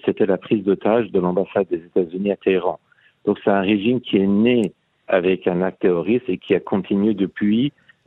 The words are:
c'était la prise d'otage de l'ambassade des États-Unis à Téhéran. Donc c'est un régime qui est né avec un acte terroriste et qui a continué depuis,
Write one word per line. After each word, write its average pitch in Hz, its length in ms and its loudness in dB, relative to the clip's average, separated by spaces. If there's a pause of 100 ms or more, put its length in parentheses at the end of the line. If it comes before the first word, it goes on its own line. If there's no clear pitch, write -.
c'était 101 220 0
la 92 120 0
prise 104 260 -2
d'otage 101 480 0
de 95 80 0
l'ambassade 92 500 -2
des 90 60 -4
États-Unis 90 560 -4
à 90 40 -2
Téhéran. 90 440 -2 (440)
Donc 104 200 0
c'est 107 60 2
un 98 100 4
régime 107 400 0
qui - 160 -4
est 98 100 2
né 107 460 2 (340)
avec 92 400 0
un 90 160 0
acte 92 200 -6
terroriste 92 460 0
et 92 100 -2
qui - 180 -2
a 85 40 0
continué 104 540 0
depuis, 104 580 -2 (340)